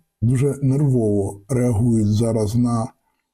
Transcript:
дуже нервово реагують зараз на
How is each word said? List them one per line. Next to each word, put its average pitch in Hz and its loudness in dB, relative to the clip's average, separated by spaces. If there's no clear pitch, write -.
дуже 131 0
нервово 123 0
реагують 117 0
зараз 110 0
на 117 -2